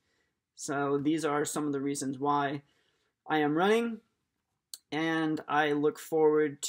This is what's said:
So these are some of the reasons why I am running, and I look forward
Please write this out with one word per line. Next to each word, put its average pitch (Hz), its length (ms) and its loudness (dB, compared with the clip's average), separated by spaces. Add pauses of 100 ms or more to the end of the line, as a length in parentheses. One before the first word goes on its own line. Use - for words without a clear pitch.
(560)
So 143 420 -2
these 151 260 -2
are 147 220 0
some 151 200 -4
of 147 60 -2
the 139 80 -2
reasons 139 380 -4
why 143 440 -2 (640)
I 156 120 0
am 147 180 2
running, 220 440 2 (920)
and 160 560 -2
I 147 240 2
look 147 260 0
forward 151 720 2